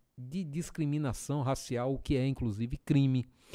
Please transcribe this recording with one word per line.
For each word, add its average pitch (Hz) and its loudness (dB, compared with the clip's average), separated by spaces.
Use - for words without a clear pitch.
de 135 -6
discriminação 147 -2
racial, 131 -2
o - -2
que - 0
é 127 2
inclusive 120 -2
crime, 135 4